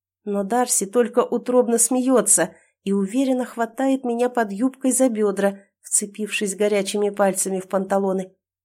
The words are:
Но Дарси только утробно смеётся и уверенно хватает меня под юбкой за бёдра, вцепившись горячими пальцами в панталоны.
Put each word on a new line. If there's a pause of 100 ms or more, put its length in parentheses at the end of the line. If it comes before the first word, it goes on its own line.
(240)
Но
Дарси
только
утробно
смеётся (260)
и
уверенно
хватает
меня
под
юбкой
за
бёдра, (220)
вцепившись
горячими
пальцами
в
панталоны. (300)